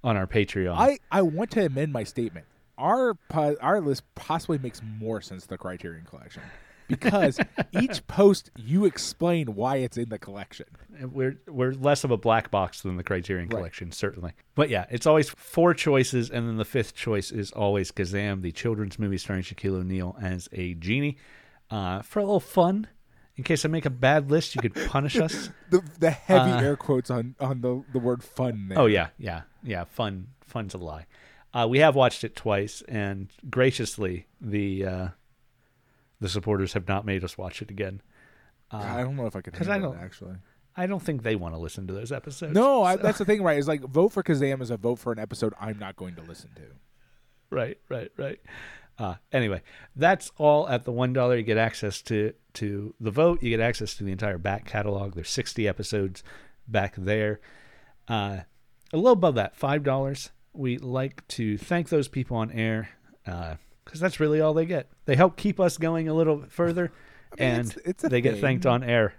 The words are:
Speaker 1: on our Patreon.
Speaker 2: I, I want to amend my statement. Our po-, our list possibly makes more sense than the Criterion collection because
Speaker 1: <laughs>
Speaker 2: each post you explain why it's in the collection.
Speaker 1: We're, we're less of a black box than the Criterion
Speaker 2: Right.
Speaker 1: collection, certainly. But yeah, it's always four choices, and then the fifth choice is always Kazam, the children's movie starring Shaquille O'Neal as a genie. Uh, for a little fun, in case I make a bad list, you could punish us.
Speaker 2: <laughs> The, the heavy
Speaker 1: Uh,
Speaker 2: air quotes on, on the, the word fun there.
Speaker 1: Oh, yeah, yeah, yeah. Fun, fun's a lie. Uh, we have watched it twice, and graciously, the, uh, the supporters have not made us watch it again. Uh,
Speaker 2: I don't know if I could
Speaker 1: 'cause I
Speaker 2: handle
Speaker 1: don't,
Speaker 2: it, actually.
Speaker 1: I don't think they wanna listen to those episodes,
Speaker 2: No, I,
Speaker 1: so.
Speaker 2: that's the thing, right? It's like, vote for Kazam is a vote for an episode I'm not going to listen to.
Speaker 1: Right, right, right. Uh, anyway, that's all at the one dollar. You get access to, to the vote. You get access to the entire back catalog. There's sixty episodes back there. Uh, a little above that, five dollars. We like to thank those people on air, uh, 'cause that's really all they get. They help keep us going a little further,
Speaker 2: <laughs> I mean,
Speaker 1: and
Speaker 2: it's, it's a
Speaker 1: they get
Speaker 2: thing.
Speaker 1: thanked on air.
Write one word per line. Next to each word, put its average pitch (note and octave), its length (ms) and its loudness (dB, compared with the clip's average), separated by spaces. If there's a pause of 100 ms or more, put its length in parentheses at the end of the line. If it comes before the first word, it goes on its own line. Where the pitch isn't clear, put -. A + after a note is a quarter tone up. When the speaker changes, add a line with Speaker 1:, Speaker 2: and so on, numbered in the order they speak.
Speaker 1:
on A2+ 100 4
our F#2+ 120 2
Patreon. G2 500 2
Speaker 2:
I, C4+ 220 4 (120)
I G3 120 4
want E3+ 280 0
to G#3 140 2
amend C#3+ 260 -2
my A#2 140 -4
statement. F#2 400 -6 (320)
Our A3 380 2 (120)
po-, D3 320 0
our F3 220 2
list C#3 220 -2 (120)
possibly D#3+ 420 -2
makes B2+ 240 -8
more A2 380 -6
sense F#2 260 -14
than F#2+ 100 -10
the - 20 -12
Criterion F2 480 -10
collection - 380 -20 (460)
because E3+ 500 2 (180)
Speaker 1:
<laughs> - 140 -4
Speaker 2:
each A#3 360 -2
post G3+ 500 4
you C3+ 260 0
explain E3 720 0
why B2+ 220 0
it's B2+ 180 -2
in A#2+ 140 -4
the G#2+ 100 -8
collection. - 460 -14 (360)
Speaker 1:
We're, C3 360 -4 (100)
we're B2+ 240 0
less C3+ 320 2
of C3+ 80 2
a A2+ 60 4
black A2+ 340 2
box F#2+ 300 -2
than F2+ 160 -4
the F2+ 60 -6
Criterion F2+ 440 -4
Speaker 2:
Right. A2+ 100 -4
Speaker 1:
collection, F2 360 -10
certainly. F2+ 400 -6 (220)
But D3 140 2
yeah, G2 200 0
it's A#2+ 180 -4
always D3+ 220 6
four - 440 2
choices, C3 560 2
and A#2 180 -4
then A2+ 100 -4
the G#2+ 80 0
fifth - 280 -2
choice G#2 380 -4
is G#2 220 -6
always G2+ 380 0
Kazam, G2 500 -2
the F2 100 -4
children's G#2+ 480 -4
movie G2 180 0
starring F#2 260 -4
Shaquille F#2+ 320 -4
O'Neal F#2 460 -4
as F#2 300 -6
a F2+ 220 -6
genie. B2+ 440 -2 (540)
Uh, G2 300 -4
for - 180 -4
a G3+ 40 0
little G3 180 2
fun, F#3+ 460 2 (500)
in C3 80 -8
case D#3 180 2
I D#3 60 0
make D#3+ 160 -2
a C#3+ 60 0
bad C#3 380 4
list, D#3 260 2
you - 60 0
could A2+ 140 0 (140)
punish C#3 280 0
us. - 380 0
Speaker 2:
<laughs> - 40 -20 (100)
The, F3+ 120 6 (180)
the D#3+ 120 6
heavy C3 400 6
Speaker 1:
Uh, B2 100 2
Speaker 2:
air C#3+ 140 2
quotes C3 340 0
on, B2 300 -2
on C3 220 -2
the, B2+ 220 -2 (100)
the C3 60 0
word B2 240 0
fun A2+ 440 -4
there. F3 100 -2
Speaker 1:
Oh, C#3 100 8
yeah, F#2 200 4 (100)
yeah, E2 240 -8 (220)
yeah. F#2 220 -6
Fun, G2+ 420 -8 (180)
fun's G#2 300 -10
a - 20 -8
lie. D#2 300 -12 (440)
Uh, A#2+ 160 2
we C3 120 4
have D3+ 160 8
watched B2+ 280 4
it A2+ 120 -8
twice, G#2 520 -2
and G2 420 -4 (200)
graciously, A2 800 0 (120)
the, G2+ 460 -2
uh, F#2 220 -4 (1120)
the G2 100 -4
supporters G2 440 0
have F#2 140 -4
not G2+ 180 0
made G2 180 -2
us - 140 -8
watch F#2 240 -10
it - 100 -12
again. G2 300 -8 (680)
Uh, G#2+ 60 -10
Speaker 2:
I G#2 240 -6
don't C3 140 -4
know B2 120 -6
if G2+ 80 -8
I F#2+ 60 -8
could E2+ 120 -14
Speaker 1:
'cause F#3 140 -4
I G3+ 60 0
Speaker 2:
handle F#3+ 200 -2
Speaker 1:
don't, E2+ 80 -12
Speaker 2:
it, F2+ 40 -12
actually. F#2 300 -14 (400)
Speaker 1:
I F3+ 120 -2
don't F#3+ 140 -4
think C#3+ 220 -4
they A2+ 120 0
wanna E2 240 -6
listen E2+ 280 -8
to F#2 60 -8
those A#2 180 -8
episodes, D3 420 -10
Speaker 2:
No, B3 300 6
I, F3+ 120 4
Speaker 1:
so. - 80 -4
Speaker 2:
that's G#3+ 160 2
the G3+ 60 0
thing, G#3 180 2
right? D#3 140 4
It's C#3+ 100 0
like, D3+ 140 0
vote D3 280 4
for F#3+ 140 -2
Kazam C3+ 380 2
is A#2 100 -6
a A#2 60 -2
vote A#2 200 0
for A#2+ 140 -4
an G#2+ 80 -4
episode G#2+ 400 -4
I'm G#2 180 -8
not F#2+ 180 -12
going F2+ 200 -12
to E2+ 80 -16
listen E2 320 -18
to. D#2 80 -20 (880)
Speaker 1:
Right, B2 260 -4 (120)
right, B2 280 -8
right. - 220 -8 (580)
Uh, F#2 180 -4 (160)
anyway, A2 300 0 (340)
that's E3+ 420 2
all D3+ 320 4
at B2 160 0
the B2+ 60 -4
one B2+ 220 0
dollar. B2 220 4
You A#2 80 -2
get A2 140 2
access A2 460 -2
to, G#2+ 300 0 (200)
to G#2 460 -6
the A2 120 -4
vote. E3+ 320 4
You A#2+ 60 0
get A2+ 100 2
access A2+ 360 -2
to - 80 -8
the G2 80 -4
entire F#2+ 260 -4
back G2 280 -4
catalog. G2+ 500 -4
There's E2 140 -10
sixty - 380 -2
episodes G2 560 -2 (440)
back G2+ 280 0
there. G#2+ 440 -2 (680)
Uh, G2+ 320 -4 (520)
a D#3 60 -2
little A#3 160 6
above E3+ 220 4
that, G2+ 200 0
five D3 280 0
dollars. C3+ 460 -2 (240)
We B2+ 240 -2
like C3 520 -6
to G#2+ 280 -2
thank F3 320 -2
those D3 180 2
people B2+ 300 -4
on A2 140 -2
air, A2 380 -2 (360)
uh, F2 300 -8 (300)
'cause - 140 -16
that's F3 200 -2
really D3+ 220 4
all D#3 120 4
they D#3+ 140 2
get. E3 200 -4 (180)
They C#3 100 4
help F3 220 6
keep G3+ 220 0
us F3+ 180 4
going E3 300 0
a D#3 60 0
little D#3 360 4
further, E3+ 420 0 (220)
Speaker 2:
<laughs> - 260 -20
I - 40 0
mean, B2+ 80 4
Speaker 1:
and A#2+ 180 0
Speaker 2:
it's, - 160 -12
it's F3+ 180 -4
a - 60 0
Speaker 1:
they B2 120 4
get B2+ 120 4
Speaker 2:
thing. G2+ 80 -4
Speaker 1:
thanked C3 260 2
on B2 160 4
air. A#2 360 2